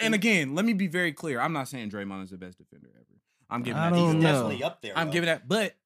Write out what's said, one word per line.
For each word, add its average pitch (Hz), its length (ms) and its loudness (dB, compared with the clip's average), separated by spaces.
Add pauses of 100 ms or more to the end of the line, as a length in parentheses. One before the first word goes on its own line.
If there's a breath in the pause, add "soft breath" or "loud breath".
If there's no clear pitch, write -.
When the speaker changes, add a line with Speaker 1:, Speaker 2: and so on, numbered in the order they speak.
Speaker 1:
and 220 80 2
again, 180 400 2
let 180 100 0
me 233 100 2
be 190 120 0
very 170 260 0
clear. 143 280 -4
I'm 151 120 0
not 139 160 -4
saying 120 220 -10
Draymond 98 340 -8
is 92 60 -14
the 95 80 -16
best 90 200 -16
defender 71 360 -20
ever. 58 100 -20 (460)
I'm 120 120 -4
giving 123 180 -4
Speaker 2:
I 165 100 2
Speaker 1:
that. 175 60 4
Speaker 2:
don't 170 180 6
Speaker 3:
He's 160 80 4
Speaker 2:
know. 160 100 6
Speaker 3:
definitely 113 320 0
up 170 180 -6
there, 107 140 -10
Speaker 1:
I'm 165 120 0
Speaker 3:
though. 143 60 -4
Speaker 1:
giving 170 140 2
that. 123 200 -2
But, 196 380 0